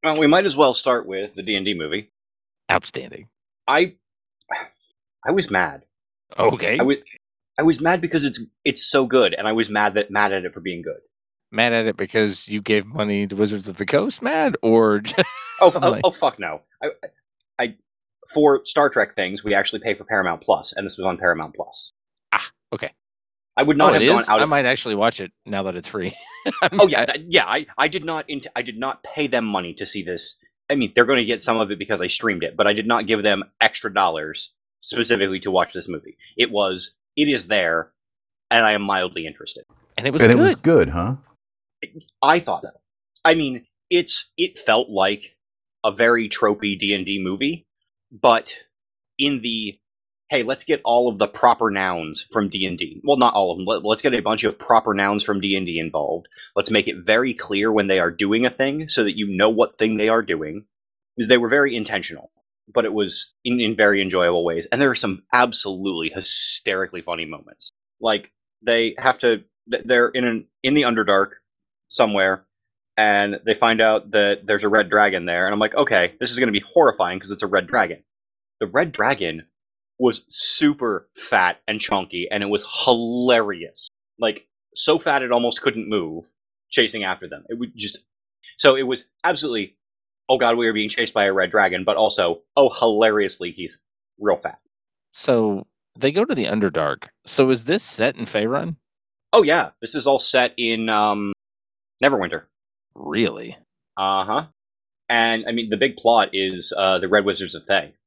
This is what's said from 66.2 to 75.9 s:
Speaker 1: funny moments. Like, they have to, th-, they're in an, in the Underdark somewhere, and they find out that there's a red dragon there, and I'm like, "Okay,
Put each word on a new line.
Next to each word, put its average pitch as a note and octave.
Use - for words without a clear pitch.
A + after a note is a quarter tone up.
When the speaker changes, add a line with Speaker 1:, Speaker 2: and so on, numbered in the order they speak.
Speaker 1:
funny E2
moments. -
Like, G#2+
they A#2
have B2+
to, A#2
th-, A#2+
they're A#2+
in B2+
an, A2+
in C3
the D3
Underdark G#2
somewhere, G2
and G2+
they A2
find A2+
out A2
that G2+
there's G#2
a G#2
red G#2
dragon G2
there, F2
and G2
I'm G#2
like, G#2+
"Okay, F#2